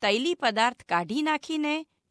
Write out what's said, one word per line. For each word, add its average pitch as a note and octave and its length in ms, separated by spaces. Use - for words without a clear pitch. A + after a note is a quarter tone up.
તૈલી A#3+ 420
પદાર્થ A#3 500
કાઢી F#3+ 360
નાખીને D4+ 460